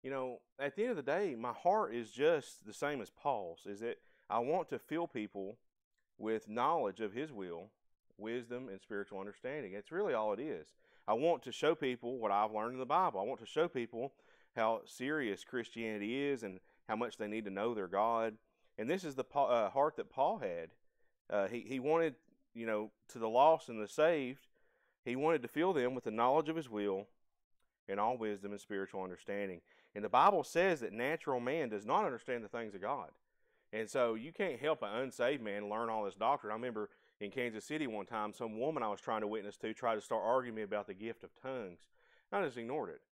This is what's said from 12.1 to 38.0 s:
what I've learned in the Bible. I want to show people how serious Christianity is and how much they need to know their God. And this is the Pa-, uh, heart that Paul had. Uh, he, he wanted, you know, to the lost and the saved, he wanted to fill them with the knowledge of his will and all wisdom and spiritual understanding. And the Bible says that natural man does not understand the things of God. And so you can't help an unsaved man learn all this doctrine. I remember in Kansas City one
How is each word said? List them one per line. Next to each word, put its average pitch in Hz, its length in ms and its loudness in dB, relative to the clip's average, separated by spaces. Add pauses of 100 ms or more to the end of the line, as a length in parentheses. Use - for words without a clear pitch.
what 110 140 2
I've 107 200 4
learned 110 220 -2
in 127 60 -8
the 127 60 -2
Bible. 147 340 2
I 98 40 0
want 120 180 -4
to 110 40 -14
show 160 220 2
people 120 460 -4 (420)
how 113 300 2
serious 127 580 -2
Christianity 117 840 -4
is 123 140 -2
and 92 160 -8 (280)
how 110 80 0
much 113 220 -2
they 107 100 -4
need 107 180 -4
to 98 60 -6
know 107 220 0
their 101 140 -4
God. 113 480 2 (420)
And 110 120 -4
this 185 140 0
is 147 120 -6
the 131 80 -2
Pa-, 139 240 2
uh, 113 240 6
heart 147 260 4
that - 120 -6
Paul 160 280 2
had. 85 320 -4 (600)
Uh, 98 180 4
he, 113 200 -6
he 131 120 -2
wanted, 156 360 2 (380)
you 117 120 -6
know, 107 260 0 (180)
to 120 100 -14
the 113 80 0
lost 139 420 6
and 113 120 -6
the 104 60 -4
saved, 151 580 2 (580)
he 123 120 -2
wanted 147 260 4
to 120 60 -8
fill 175 260 2
them 131 220 2
with 127 80 -6
the 113 80 -2
knowledge 131 360 4
of 160 80 -2
his 147 140 -6
will 101 380 -2 (840)
and 98 100 -2
all 120 180 2
wisdom 101 340 -4
and 101 100 -8
spiritual 98 420 -6
understanding. 92 580 -6 (320)
And 104 100 -6
the 107 60 -2
Bible 156 340 6
says 170 380 2
that 98 120 -6
natural 131 460 0
man 131 300 -2
does 107 160 -4
not 175 200 2
understand 120 380 -4
the 101 60 -12
things 113 260 -6
of 90 60 -8
God. 107 280 -4 (640)
And 107 160 -4
so 120 240 4
you 117 180 -6
can't 170 280 -4
help 147 240 0
an 101 100 -6
unsaved 127 500 0
man 104 260 -4
learn 113 200 0
all 110 160 -2
this 92 100 -6
doctrine. 110 360 0
I 107 40 -2
remember 110 340 -4 (300)
in 104 120 -6
Kansas 117 340 -4
City 151 220 -4
one 107 180 -6